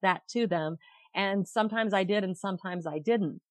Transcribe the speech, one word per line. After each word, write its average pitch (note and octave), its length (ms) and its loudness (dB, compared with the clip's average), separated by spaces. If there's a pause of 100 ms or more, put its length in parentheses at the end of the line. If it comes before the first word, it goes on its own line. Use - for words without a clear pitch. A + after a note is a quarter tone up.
that F#3 180 2 (120)
to A#3+ 120 2
them. E3 320 0 (380)
And G3 320 0
sometimes A3 460 0
I F#3+ 100 4
did G3+ 200 2
and F#3 140 -2
sometimes F3+ 480 -6
I D#3 140 -4
didn't. G3 520 0